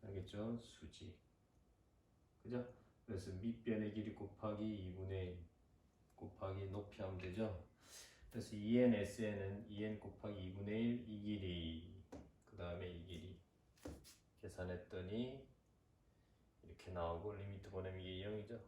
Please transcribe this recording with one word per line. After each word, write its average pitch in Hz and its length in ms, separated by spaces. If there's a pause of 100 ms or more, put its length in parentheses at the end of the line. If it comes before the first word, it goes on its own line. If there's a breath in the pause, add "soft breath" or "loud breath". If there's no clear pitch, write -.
알겠죠? 101 600
수직. - 560 (1200)
그죠? 123 240 (400 loud breath)
그래서 98 280
밑변의 107 600
길이 107 200
곱하기 104 760
이분의 92 380
일 90 120 (800)
곱하기 95 540
높이 101 320
하면 95 160
되죠? 92 500 (640 loud breath)
그래서 110 240
이 107 220
엔, 123 160
에스 101 280
엔은 101 480
이 104 140
엔 107 160
곱하기 95 420
이 92 120
분의 104 280
일 120 280
이 104 120
길이, 90 720 (520)
그 - 100
다음에 87 340
이 85 160
길이 90 320 (1040)
계산했더니 92 1040 (1160 soft breath)
이렇게 87 280
나오고 85 420
리미트 98 360
보내면 92 300
이게 92 220
영이죠. 107 460